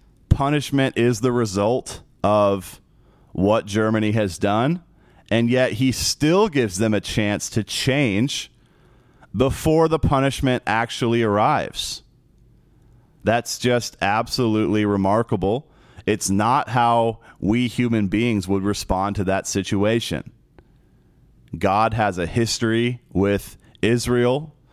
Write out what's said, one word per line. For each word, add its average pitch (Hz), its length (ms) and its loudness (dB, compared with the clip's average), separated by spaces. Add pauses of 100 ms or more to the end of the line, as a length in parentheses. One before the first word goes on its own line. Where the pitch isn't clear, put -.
(300)
punishment 139 680 0
is 117 220 2
the 123 140 0
result 110 680 -2 (220)
of 101 560 0 (540)
what 101 320 2
Germany 107 480 0
has 101 240 -2
done, 120 440 0 (480)
and 117 200 2
yet 123 240 2
he 127 180 0
still 175 560 2
gives 117 300 -2
them 110 160 0
a 101 80 0
chance 104 480 -4
to 110 160 -2
change 131 840 -2 (840)
before 156 540 2
the 160 100 0
punishment 135 640 0
actually 117 560 0
arrives. 107 840 0 (1200)
That's 117 340 -2
just 123 420 -2
absolutely 107 840 0
remarkable. 101 840 0 (360)
It's 107 240 -2
not 127 400 2
how 117 500 2 (220)
we 117 260 0
human 113 400 0
beings 104 400 0
would 98 160 0
respond 98 540 -2
to 98 80 -4
that 95 220 -2
situation. 101 840 -2 (1300)
God 98 360 2
has 104 240 0
a 87 80 -2
history 117 760 0 (100)
with 98 460 0 (240)
Israel, 123 760 0 (180)